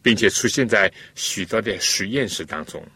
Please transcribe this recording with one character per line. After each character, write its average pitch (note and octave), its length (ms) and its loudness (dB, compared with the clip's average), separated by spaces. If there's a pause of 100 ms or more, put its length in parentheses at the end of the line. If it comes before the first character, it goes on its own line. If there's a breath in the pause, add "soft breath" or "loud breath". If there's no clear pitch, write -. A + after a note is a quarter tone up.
并 A#2 140 4
且 G2+ 140 4
出 - 180 0
现 B2 200 2
在 G2+ 240 4 (240 loud breath)
许 - 300 -6
多 A2 160 -2
的 G2+ 180 -4
实 - 300 -2
验 B2+ 200 -2
室 - 160 -6
当 D2+ 200 -8
中。 - 200 -14 (100)